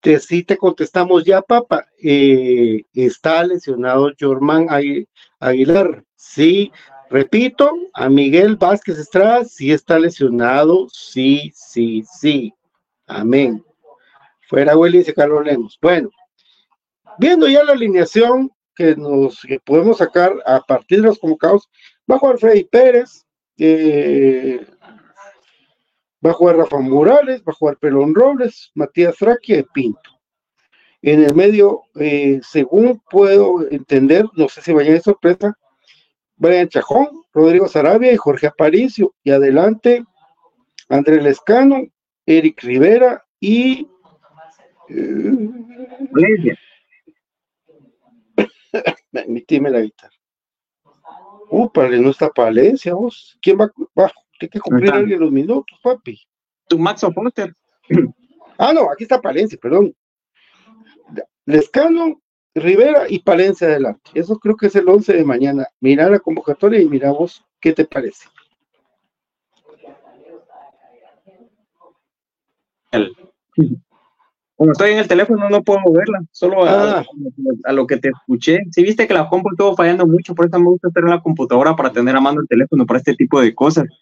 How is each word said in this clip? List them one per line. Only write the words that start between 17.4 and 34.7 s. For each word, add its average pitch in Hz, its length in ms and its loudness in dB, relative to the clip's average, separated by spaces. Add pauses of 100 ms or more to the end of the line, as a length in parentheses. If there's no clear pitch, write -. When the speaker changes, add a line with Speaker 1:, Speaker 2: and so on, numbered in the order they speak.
Speaker 1:
ya 285 160 4
la 294 80 2
alineación 233 760 0 (280)
que 160 180 2
nos, 139 480 -2
que 131 160 -8
podemos 170 400 0
sacar 175 360 0 (120)
a - 140 2
partir 170 400 -2
de 220 80 2
los 208 100 0
convocados, 165 500 -2 (400)
va 254 60 2
a 262 60 0
jugar 254 180 0
Freddy 214 260 4
Pérez, 247 600 2 (340)
eh, 147 1080 0 (1600)
va 160 60 2
a 170 40 0
jugar 170 220 4
Rafa 151 220 -2
Morales, 214 600 2
va 160 120 -8
a - 40 -10
jugar 147 220 -2
Pelón 143 360 0
Robles, 247 600 -2
Matías 170 420 -2
Fraquia 226 420 0
y 139 40 -2
Pinto. - 480 -8 (920)
En 151 200 4
el 147 120 2
medio, 202 480 2 (140)
eh, 143 460 -2
según 202 580 0 (100)
puedo 196 600 2
entender, 143 540 2 (100)
no 151 140 0
sé - 140 -14
si 170 100 -4